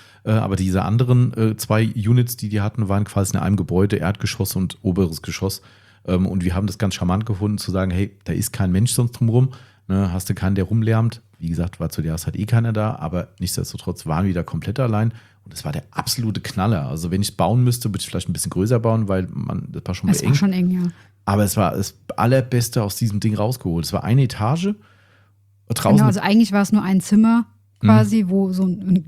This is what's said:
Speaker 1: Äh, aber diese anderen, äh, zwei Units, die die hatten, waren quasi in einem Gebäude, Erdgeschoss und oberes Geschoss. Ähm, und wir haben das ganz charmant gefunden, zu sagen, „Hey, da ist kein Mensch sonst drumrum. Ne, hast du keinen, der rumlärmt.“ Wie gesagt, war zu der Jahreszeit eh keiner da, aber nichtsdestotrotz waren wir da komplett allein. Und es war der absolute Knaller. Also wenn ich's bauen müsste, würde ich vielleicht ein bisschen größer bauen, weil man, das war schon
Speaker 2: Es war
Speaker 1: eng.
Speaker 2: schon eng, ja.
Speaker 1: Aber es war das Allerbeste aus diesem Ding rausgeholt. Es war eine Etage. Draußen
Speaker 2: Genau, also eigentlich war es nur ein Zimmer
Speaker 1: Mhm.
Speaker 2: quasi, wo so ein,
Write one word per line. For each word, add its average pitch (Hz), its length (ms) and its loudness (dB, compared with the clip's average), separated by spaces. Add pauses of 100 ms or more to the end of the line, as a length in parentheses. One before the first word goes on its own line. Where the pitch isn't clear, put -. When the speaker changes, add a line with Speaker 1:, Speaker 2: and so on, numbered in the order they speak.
(240)
Speaker 1:
Äh, 110 80 -2
aber 101 240 0
diese 92 260 0
anderen, 123 540 2
äh, 110 200 2
zwei 110 300 2
Units, 117 500 2
die 107 140 -6
die 104 120 0
hatten, 107 280 -2
waren 98 140 2
quasi 101 300 -2
in 92 60 0
einem 95 180 0
Gebäude, 92 400 2
Erdgeschoss 95 580 -2
und 92 260 -4
oberes 90 400 0
Geschoss. - 400 -6 (460)
Ähm, 92 180 2
und 90 180 -2
wir 90 120 0
haben 98 100 0
das 92 140 -6
ganz 98 160 -2
charmant 107 320 0
gefunden, 104 320 -2
zu - 100 -10
sagen, 92 220 0
„Hey, 92 320 -2
da 82 100 -4
ist - 200 -4
kein 95 180 0
Mensch 101 200 2
sonst 120 200 0
drumrum. 120 380 2 (380)
Ne, 95 240 0
hast 92 200 -4
du - 20 0
keinen, 95 220 0
der 95 100 0
rumlärmt.“ 113 560 0 (160)
Wie 82 120 -6
gesagt, 85 300 -4
war 82 100 -4
zu - 120 -8
der 78 80 -2
Jahreszeit - 280 -6
eh 101 80 -2
keiner 117 280 2
da, 107 220 -2
aber 82 320 -6 (120)
nichtsdestotrotz - 680 -6
waren 82 180 0
wir 92 80 0
da 85 100 -2
komplett - 360 -6
allein. 113 340 0 (300)
Und - 100 -20
es - 120 -12
war 73 80 -6
der 76 180 -8
absolute 107 480 -4
Knaller. 92 480 -2
Also 80 240 -6
wenn 92 100 0
ich's - 120 -4
bauen 117 320 2
müsste, 120 240 0
würde 95 100 -4
ich - 80 -8
vielleicht - 220 -6
ein 90 40 0
bisschen 80 180 -6
größer 110 280 2
bauen, 113 300 0
weil 95 200 0
man, - 440 -6
das - 120 -10
war 92 80 -4
schon 185 160 -4
Speaker 2:
Es - 120 2
war - 80 -2
Speaker 1:
eng. 139 60 4
Speaker 2:
schon 190 180 2
eng, 180 180 2
ja. 180 160 0 (380)
Speaker 1:
Aber 101 180 2
es 98 140 -2
war 90 180 2
das - 200 -4 (200)
Allerbeste 123 680 0
aus 101 140 -2
diesem 104 240 -2
Ding 107 160 0
rausgeholt. 98 480 -2
Es - 80 -6
war 98 140 -4
eine 127 180 4
Etage. 147 460 0 (960)
Draußen 110 300 2
Speaker 2:
Genau, 214 100 6
also 180 140 2
eigentlich 208 320 4
war 202 80 4
es 202 100 0
nur 208 120 2
ein 190 180 2
Zimmer 226 440 4 (360)
Speaker 1:
Mhm. - 60 2
Speaker 2:
quasi, 214 420 6
wo 190 240 2
so 190 120 0
ein, 185 420 0